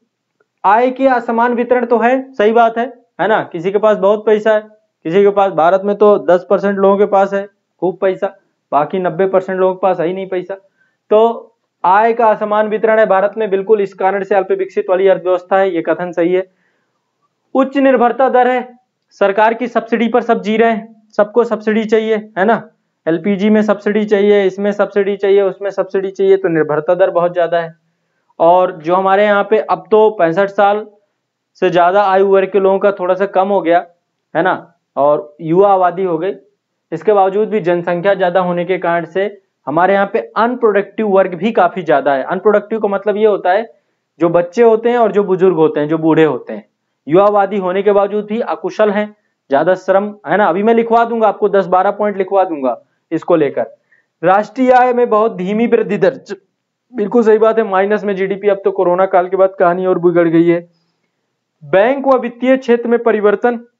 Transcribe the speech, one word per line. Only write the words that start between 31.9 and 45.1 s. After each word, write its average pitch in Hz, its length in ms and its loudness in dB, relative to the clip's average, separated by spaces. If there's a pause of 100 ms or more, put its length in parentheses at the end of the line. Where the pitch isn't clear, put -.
आयु 196 240 2
वर्ग 190 240 2
के 202 80 0
लोगों 190 200 2
का 202 120 2
थोड़ा 185 240 -2
सा 190 100 -2
कम 190 220 0
हो 196 140 0
गया, 170 240 0 (500)
है 160 80 0
ना, 175 320 -4 (220)
और 147 440 0
युवा 185 320 2
आबादी 180 300 0
हो 175 140 -2
गई, 185 160 -6 (580)
इसके 165 220 -2
बावजूद 196 360 0
भी 208 100 -2
जनसंख्या 175 540 -2
ज्यादा 185 260 0
होने 175 260 -4
के 185 120 -4
कारण 170 280 -4
से 190 360 -6 (260)
हमारे 175 260 0
यहाँ 196 200 0
पे 220 60 -2 (180)
unproductive 220 720 -2
work 185 260 2
भी 185 180 -4
काफी 185 320 0
ज्यादा 143 300 0
है। 131 120 -2
unproductive 202 540 -2
का 208 80 -2
मतलब 196 300 -4
ये 214 80 0
होता 185 260 0
है, 220 180 -2 (500)
जो 170 100 0
बच्चे 175 340 0
होते 226 260 4
हैं 240 80 0
और 220 140 2